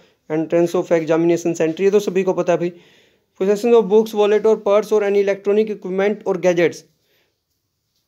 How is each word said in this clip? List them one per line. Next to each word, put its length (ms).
entrance 460
of 180
examination 640
center।" 240
ये 100
तो 100
सभी 220
को 100
पता 200
है 60
भाई। 140
"Possession 340
of 160
books, 240
wallet 320
और 100
पर्स 260
और 120
any 180
electronic 480
equipment 540
or 160
gadgets, 420